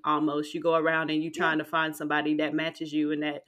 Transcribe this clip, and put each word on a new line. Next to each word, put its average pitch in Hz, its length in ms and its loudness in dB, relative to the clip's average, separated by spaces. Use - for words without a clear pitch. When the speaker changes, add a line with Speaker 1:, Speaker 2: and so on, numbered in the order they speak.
Speaker 1:
almost. 147 500 0
You 170 80 -6
go 165 140 4
around 160 340 2
and 156 140 0
you 160 100 -6
Speaker 2:
Yeah. 160 80 -12
Speaker 1:
trying 160 180 2
to 151 60 -4
find 160 300 0
somebody 151 400 0
that 151 180 0
matches 160 400 -4
you 151 180 0
and 151 120 -2
that 147 240 -6